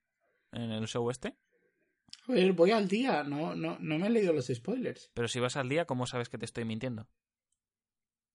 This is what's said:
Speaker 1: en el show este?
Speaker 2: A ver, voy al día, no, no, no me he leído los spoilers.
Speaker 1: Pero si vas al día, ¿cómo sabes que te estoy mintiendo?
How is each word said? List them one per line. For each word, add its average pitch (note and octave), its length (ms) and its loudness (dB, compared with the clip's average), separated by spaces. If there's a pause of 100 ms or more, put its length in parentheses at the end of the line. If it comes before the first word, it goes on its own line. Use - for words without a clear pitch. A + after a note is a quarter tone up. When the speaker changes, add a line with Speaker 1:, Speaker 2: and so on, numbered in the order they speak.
(520)
Speaker 1:
en A#2 200 -6
el A2 160 -4
show A#2+ 220 -2
este? D#3+ 280 -6 (920)
Speaker 2:
A B3+ 40 -2
ver, F#3+ 220 6
voy F3 180 8
al G#3+ 160 4
día, G3 360 2
no, D3 320 -2
no, E3 240 -4
no D#3 200 -2
me G3 80 0
he - 20 2
leído G#3 220 4
los C#3+ 160 0
spoilers. D#3+ 680 -4
Speaker 1:
Pero A#2 140 -2
si A#2+ 140 -2
vas B2 160 -2
al B2+ 100 -2
día, D#3+ 180 0
¿cómo B2+ 220 -2
sabes A#2+ 220 -4
que B2 80 -12
te A2+ 80 -10
estoy A#2 180 -6
mintiendo? A2+ 460 -6 (1300)